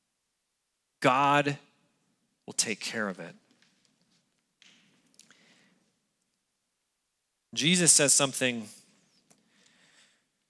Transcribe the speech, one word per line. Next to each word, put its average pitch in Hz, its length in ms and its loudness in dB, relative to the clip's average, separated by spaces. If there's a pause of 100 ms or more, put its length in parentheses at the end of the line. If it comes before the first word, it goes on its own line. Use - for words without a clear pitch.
(1000)
God 143 580 2 (840)
will 113 80 -16
take - 280 -6
care 110 280 -6
of 92 100 -10
it. 85 160 -16 (4000)
Jesus 170 360 2
says 143 220 4
something 123 560 -2 (1800)